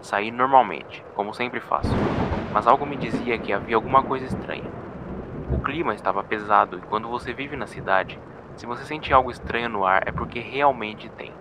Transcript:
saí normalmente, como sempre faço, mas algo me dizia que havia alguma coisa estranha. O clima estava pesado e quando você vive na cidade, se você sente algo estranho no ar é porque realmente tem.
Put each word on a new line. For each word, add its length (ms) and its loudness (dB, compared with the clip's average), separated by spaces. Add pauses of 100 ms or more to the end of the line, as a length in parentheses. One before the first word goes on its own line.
saí 240 -2
normalmente, 720 4 (100)
como 200 -4
sempre 240 -4
faço, 320 0 (600)
mas 140 4
algo 200 6
me 100 -6
dizia 420 -2
que 140 -2
havia 220 0
alguma 280 4
coisa 220 -4
estranha. 460 -8 (800)
O 80 2
clima 360 -2
estava 280 -2
pesado 560 2
e 40 -10
quando 260 -4
você 240 -6
vive 240 -8
na 100 -6
cidade, 520 0 (360)
se 120 -12
você 180 -6
sente 280 -2
algo 180 8
estranho 380 -4
no 160 -2
ar 220 6
é 60 -4
porque 260 -4
realmente 720 0
tem. 300 -12